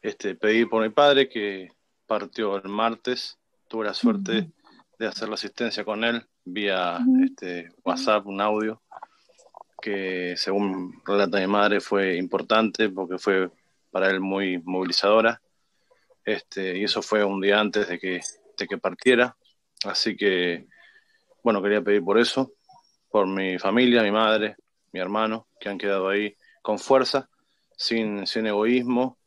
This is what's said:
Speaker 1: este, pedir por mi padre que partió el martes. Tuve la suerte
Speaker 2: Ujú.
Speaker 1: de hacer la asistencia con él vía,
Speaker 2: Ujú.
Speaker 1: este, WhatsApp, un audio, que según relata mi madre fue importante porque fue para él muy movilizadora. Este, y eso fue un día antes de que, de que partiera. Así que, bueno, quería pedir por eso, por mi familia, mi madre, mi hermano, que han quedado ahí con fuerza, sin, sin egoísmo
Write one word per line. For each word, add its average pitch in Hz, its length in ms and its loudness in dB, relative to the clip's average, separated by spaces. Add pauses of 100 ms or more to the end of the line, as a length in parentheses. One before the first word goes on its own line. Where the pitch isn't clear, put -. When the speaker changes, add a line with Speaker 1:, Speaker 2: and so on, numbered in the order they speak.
Speaker 1:
este, 101 360 -8
pedir 110 320 2
por 113 140 2
mi 110 80 0
padre 139 380 6
que 98 420 -6 (360)
partió 104 500 -2
el 98 120 -8
martes. 113 680 -4 (300)
Tuve 113 200 -6
la 101 80 -6
suerte 110 440 0
Speaker 2:
Ujú. 156 140 -4 (460)
Speaker 1:
de 110 100 -4
hacer 107 200 -8
la 107 60 -6
asistencia 107 500 -6
con 107 200 -4
él 117 200 -2 (200)
vía, 92 560 -2
Speaker 2:
Ujú. 254 240 4
Speaker 1:
este, 87 480 -8 (120)
WhatsApp, 95 420 0
un 98 140 -6
audio, 107 400 0 (1040)
que 92 540 -4
según 95 680 -2
relata 101 360 2
mi 92 80 0
madre 101 320 4
fue 98 360 0
importante 101 760 2
porque 92 280 -6
fue 95 320 2 (400)
para 95 180 2
él 95 120 0
muy 95 380 -2
movilizadora. 92 840 2 (800)
Este, 95 540 -6
y 101 60 -2
eso 101 180 -2
fue 107 220 2
un 98 160 -2
día 101 180 4
antes 104 300 0
de 87 100 -6
que, 92 220 -6 (360)
de 95 120 -6
que 95 100 -6
partiera. 120 580 0 (480)
Así 101 320 -4
que, 90 520 0 (720)
bueno, 107 180 2
quería 101 220 2
pedir 104 220 2
por 101 160 4
eso, 131 320 0 (580)
por 101 160 2
mi 95 320 -2
familia, 120 460 4
mi 101 80 0
madre, 107 420 2 (380)
mi 92 80 -8
hermano, 107 480 -4 (100)
que - 120 -10
han 95 80 -8
quedado 98 300 -2
ahí 104 280 -2 (260)
con 107 160 -2
fuerza, 135 500 2 (520)
sin, 104 460 -2
sin 110 200 -4
egoísmo 123 800 0